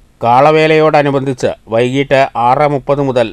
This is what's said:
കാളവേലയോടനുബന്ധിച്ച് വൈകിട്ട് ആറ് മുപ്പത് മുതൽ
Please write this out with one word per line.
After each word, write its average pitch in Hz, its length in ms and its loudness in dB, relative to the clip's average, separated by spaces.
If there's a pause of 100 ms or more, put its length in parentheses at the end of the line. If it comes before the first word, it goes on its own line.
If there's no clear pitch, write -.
(260)
കാളവേലയോടനുബന്ധിച്ച് 147 1200 2 (240)
വൈകിട്ട് 131 480 0 (280)
ആറ് 143 260 0
മുപ്പത് 139 340 -4
മുതൽ 120 240 0